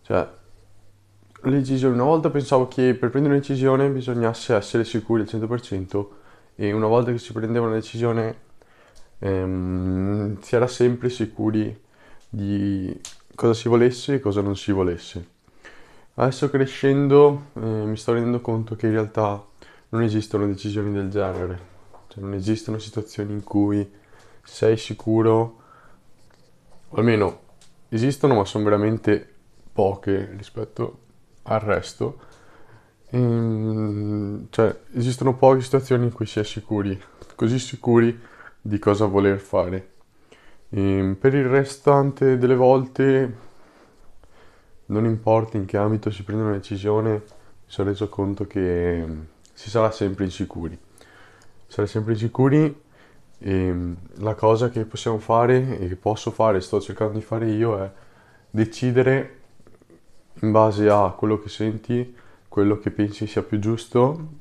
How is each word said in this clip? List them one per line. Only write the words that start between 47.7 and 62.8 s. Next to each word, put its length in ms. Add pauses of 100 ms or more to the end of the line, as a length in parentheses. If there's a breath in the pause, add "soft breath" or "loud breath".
reso 200
conto 360
che, 540
ehm, 260 (280)
si 160
sarà 220
sempre 340
insicuri. 520 (880 soft breath)
Si 60
sarà 140
sempre 260
insicuri 680 (580 soft breath)
e, 120
ehm, 460 (220)
la 160
cosa 340
che 160
possiamo 340
fare 600
e 80
che 80
posso 360
fare, 300
sto 180
cercando 340
di 80
fare 280
io, 280
è 140 (580 soft breath)
decidere 840 (1080)
in 100
base 380
a 280
quello 220
che 100
senti, 680 (320 soft breath)
quello 320
che 120